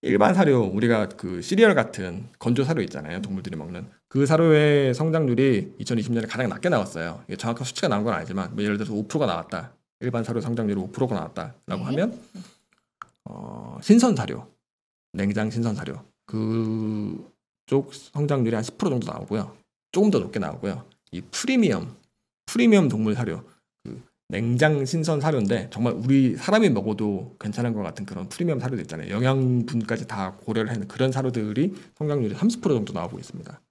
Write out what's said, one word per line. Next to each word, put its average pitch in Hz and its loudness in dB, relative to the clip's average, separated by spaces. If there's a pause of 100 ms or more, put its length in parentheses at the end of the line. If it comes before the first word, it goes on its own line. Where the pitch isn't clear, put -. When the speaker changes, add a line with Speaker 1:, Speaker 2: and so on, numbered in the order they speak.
Speaker 1:
일반 202 6
사료, 147 6
우리가 104 2
그 92 -8
시리얼 196 6
같은 98 -2 (100)
건조 120 2
사료 143 0
있잖아요. 80 -6
동물들이 95 -6
먹는. 87 -10 (220)
그 135 2
사료의 147 6
성장률이 135 2
이천이십 117 -2
년에 113 0
가장 117 -4
낮게 98 -2
나왔어요. 92 -2
이게 - -8
정확한 117 -4
수치가 - -4
나온 104 0
건 113 0
아니지만 90 -6
뭐 101 -2
예를 104 0
들어서 104 -4
오 104 -2
프로가 147 0
나왔다. 85 -6 (280)
일반 120 -4
사료 113 -4
성장률이 110 -2
오 95 -6
프로가 120 -2
나왔다라고 82 -8 (120)
Speaker 2:
네. 101 -6
Speaker 1:
하면, 151 -2 (1040)
어, - -14
신선 233 6
사료, 98 -6 (680)
냉장 104 0
신선 117 -2
사료 71 -10 (240)
그쪽 110 -4
성장률이 139 0
한 110 -2
십 - -10
프로 185 0
정도 123 -2
나오고요. - -6 (360)
조금 208 4
더 160 4
높게 101 -4
나오고요. 95 -6 (280)
이 87 -8
프리미엄, 196 0 (500)
프리미엄 214 6
동물 107 0
사료, 104 -4 (400)
그 - -14 (280)
냉장 127 2
신선 156 0
사료인데 117 0
정말 117 0
우리 127 4
사람이 214 4
먹어도 104 -2
괜찮은 117 -2
것 104 -4
같은 92 -8
그런 92 -10
프리미엄 165 -2
사료도 127 -4
있잖아요. - -10
영양분까지 123 0
다 98 -6 (120)
고려를 110 -2
했는 104 -6
그런 131 0
사료들이 123 -2 (240)
성장률이 143 -2
삼십 233 0
프로 156 2
정도 107 -2
나오고 90 -6
있습니다. - -16 (100)